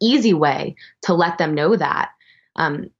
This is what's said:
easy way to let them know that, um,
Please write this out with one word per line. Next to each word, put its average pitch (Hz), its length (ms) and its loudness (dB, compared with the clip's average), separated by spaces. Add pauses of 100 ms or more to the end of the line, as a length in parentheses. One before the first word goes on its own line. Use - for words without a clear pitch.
easy 233 320 2
way 147 420 0 (260)
to 185 120 0
let 170 240 0
them 156 160 -2
know 151 220 2
that, - 360 -2 (440)
um, 147 340 -4 (100)